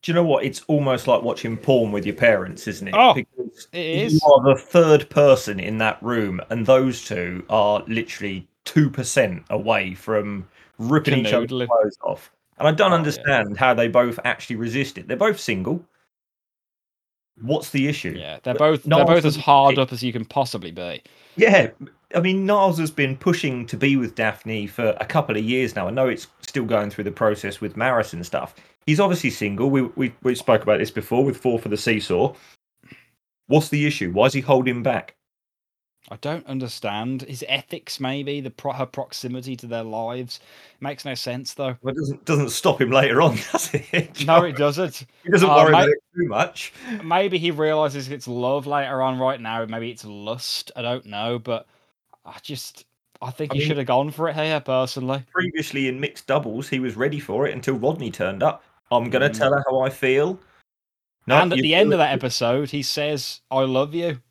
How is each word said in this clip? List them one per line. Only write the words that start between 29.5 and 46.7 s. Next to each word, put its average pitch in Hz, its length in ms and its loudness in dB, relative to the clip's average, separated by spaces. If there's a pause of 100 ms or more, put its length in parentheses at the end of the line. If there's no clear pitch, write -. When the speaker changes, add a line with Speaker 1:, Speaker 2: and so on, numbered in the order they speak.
Speaker 1:
We, 135 140 2
we, 123 300 -4 (100)
we 127 100 2
spoke 120 300 2
about 104 160 2
this 110 120 -2
before 117 320 -2
with 135 140 -2
Four 120 220 0
for 113 100 -8
the 107 80 -2
Seesaw. 107 560 0 (1120)
What's 151 220 2
the 147 160 0
issue? 123 260 -2
Why 101 160 4
is 135 60 2
he 139 80 -4
holding 127 400 2
back? 117 320 -4 (960)
Speaker 2:
I - 120 -16
don't 151 260 -8
understand. 127 760 -6
His 131 260 -14
ethics, - 500 -12
maybe, 139 400 -8
the 131 100 -12
pro-, 139 220 -12
her 135 140 -8
proximity 127 720 -12
to 120 100 -18
their 117 160 -10
lives. 113 560 -10 (400)
Makes 139 240 -12
no 135 120 -10
sense, 123 380 -10
though. 131 280 -6
Speaker 1:
Well, 131 120 -6
it - 40 -8
doesn't, 143 280 -8
doesn't 147 260 0
stop - 280 0
him 127 120 2
later 135 300 4
on, 147 140 4 (100)
<laughs> - 60 -14
does - 220 -4
it? 156 520 -4
Speaker 2:
No, 165 180 6
it 160 120 -4
doesn't. 143 500 -2 (200)
Speaker 1:
He 175 40 -8
doesn't 175 200 6
Speaker 2:
Uh, 147 60 8
Speaker 1:
worry 156 180 10
Speaker 2:
may-, 156 60 8
Speaker 1:
about 190 100 4
it 147 80 4 (180)
too 349 140 -2
much. - 440 -4 (300)